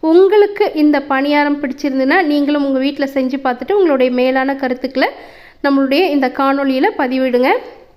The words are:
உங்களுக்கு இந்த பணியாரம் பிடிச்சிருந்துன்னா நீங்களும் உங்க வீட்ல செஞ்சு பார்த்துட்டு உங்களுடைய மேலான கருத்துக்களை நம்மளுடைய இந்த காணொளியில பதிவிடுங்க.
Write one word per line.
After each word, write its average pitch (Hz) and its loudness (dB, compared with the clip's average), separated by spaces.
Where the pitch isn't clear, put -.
உங்களுக்கு 403 4
இந்த 294 2
பணியாரம் 285 0
பிடிச்சிருந்துன்னா 269 -2
நீங்களும் 285 0
உங்க 269 0
வீட்ல 285 -4
செஞ்சு 262 -2
பார்த்துட்டு 254 -2
உங்களுடைய 269 2
மேலான 262 0
கருத்துக்களை 262 -2
நம்மளுடைய 277 2
இந்த 262 0
காணொளியில 269 0
பதிவிடுங்க. 262 0